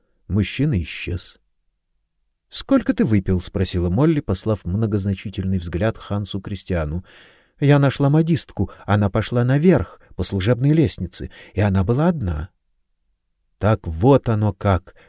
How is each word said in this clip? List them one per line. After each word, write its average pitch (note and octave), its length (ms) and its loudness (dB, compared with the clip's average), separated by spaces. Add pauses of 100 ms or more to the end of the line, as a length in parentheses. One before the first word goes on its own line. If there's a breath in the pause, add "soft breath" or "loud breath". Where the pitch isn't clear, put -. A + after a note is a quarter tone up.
(280)
мужчина G#2+ 540 0
исчез. - 580 -8 (1080)
«Сколько - 460 0
ты A3+ 100 2
выпил?» F#2+ 360 2
спросила F2+ 500 -2
Молли, D3 300 2
послав G#2 440 -4
многозначительный G2 920 -2
взгляд F2 400 -4
Хансу G2+ 420 -6
Кристиану. F2 640 -6 (560 soft breath)
«Я C#3+ 180 4
нашла C#3+ 300 2
модистку, D3+ 640 0 (160 loud breath)
она G#2 240 2
пошла A#2+ 340 -2
наверх C#3+ 560 2 (160 soft breath)
по F2+ 60 -4
служебной A#2 500 0
лестнице, A#2+ 580 -2 (220 loud breath)
и F#2+ 80 -4
она F#2+ 240 2
была C3 240 2
одна». F2+ 420 -4 (1080)
«Так G#2+ 280 0
вот G#2 420 4
оно G#2+ 240 0
как», - 420 0 (140 soft breath)